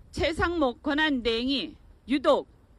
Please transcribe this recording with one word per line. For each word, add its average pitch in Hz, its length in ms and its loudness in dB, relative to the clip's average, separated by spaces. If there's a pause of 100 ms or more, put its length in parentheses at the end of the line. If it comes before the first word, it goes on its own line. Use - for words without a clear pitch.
(120)
최상목 311 720 -2
권한대행이 262 960 -2 (320)
유독 254 400 2 (320)